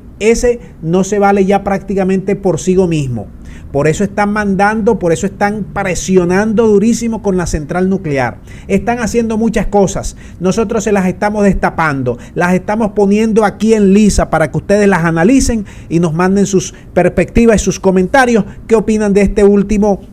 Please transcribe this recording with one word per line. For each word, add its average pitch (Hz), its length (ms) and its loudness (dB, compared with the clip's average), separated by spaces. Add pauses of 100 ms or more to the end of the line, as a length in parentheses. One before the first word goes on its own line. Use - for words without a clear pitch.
(180)
ese 233 400 0 (220)
no 170 220 0
se 202 160 -2
vale 202 260 4
ya 196 180 0
prácticamente 190 720 -2
por 180 240 -2
sí 185 160 0
mismo. 143 520 -2 (440)
Por 143 160 0
eso 156 160 0
están 208 300 -2
mandando, 208 640 0
por 170 140 0
eso 165 160 -2
están 202 380 -4
presionando 190 1000 0
durísimo 226 540 2
con 190 160 -2
la 170 80 -2
central 170 420 -4
nuclear. 147 520 -2 (280)
Están 202 300 -2
haciendo 226 400 -2
muchas 220 300 -2
cosas. 190 500 -2 (220)
Nosotros 208 440 -2
se 214 80 -2
las 196 140 0
estamos 208 380 -2
destapando, 151 720 0 (160)
las 175 220 0
estamos 208 380 -2
poniendo 208 520 2
aquí 220 300 0
en 196 180 4
lisa 196 380 4
para 160 180 0
que - 80 -6
ustedes 202 300 2
las 180 160 2
analicen 208 640 2 (200)
y 165 120 0
nos 160 160 0
manden 190 320 2
sus 190 260 -2 (220)
perspectivas 190 680 2
y - 40 -4
sus 185 140 -2
comentarios. 196 640 2 (200)
¿Qué 226 100 2
opinan 214 380 0
de 202 80 4
este 202 220 2
último, 202 580 2 (100)